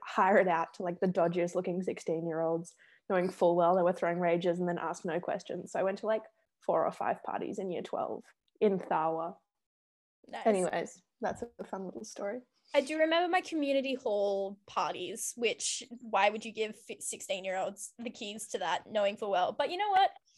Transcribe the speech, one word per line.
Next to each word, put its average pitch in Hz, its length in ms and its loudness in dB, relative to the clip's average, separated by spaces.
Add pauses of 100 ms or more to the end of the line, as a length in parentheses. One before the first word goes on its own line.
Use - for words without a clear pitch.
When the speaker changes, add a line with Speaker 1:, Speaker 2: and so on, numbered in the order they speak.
Speaker 1:
hire 202 340 4
it 185 120 6
out 165 240 0
to, 202 100 -8
like, 175 160 -4
the 190 80 2
dodgiest 175 480 2
looking 185 260 0
sixteen-year-olds, 165 960 -2 (340)
knowing 185 200 2
full 175 260 4
well 175 220 6
they 180 60 4
were 180 100 4
throwing 175 260 0
rages 175 400 2
and 180 80 0
then 175 120 0
ask 165 260 -6
no 170 160 0
questions. - 500 -6
So - 80 -2
I 165 40 2
went 190 160 0
to, 214 80 -4
like, 220 160 0 (420)
four 165 200 2
or 185 60 2
five - 320 -2
parties - 340 -4
in 190 140 -6
year 156 120 -4
twelve - 420 -6 (340)
in 196 200 4
Tharwa. 165 580 -2 (880)
Speaker 2:
Nice. 226 220 -12
Speaker 1:
Anyways, 180 540 0 (180)
that's - 240 -4 (160)
a - 60 -10
fun 190 200 -8
little 220 200 -10
story. 208 340 -8 (340)
Speaker 2:
I 294 60 6
do 294 180 0
remember 320 300 4
my 349 140 2
community 277 520 0
hall 202 640 0 (100)
parties, 180 680 -4
which, - 480 -2 (160)
why 208 300 2
would 214 160 -4
you 220 80 -10
give 214 260 -4
fi-, - 220 -14
sixteen-year-olds 190 960 -6
the 233 100 -8
keys 214 380 -10
to - 120 -8
that, 175 300 -2
knowing 208 280 0
full 208 140 -4
well? 185 200 2
But 285 180 -2
you 349 60 -4
know 415 140 -2
what? 381 220 4 (260)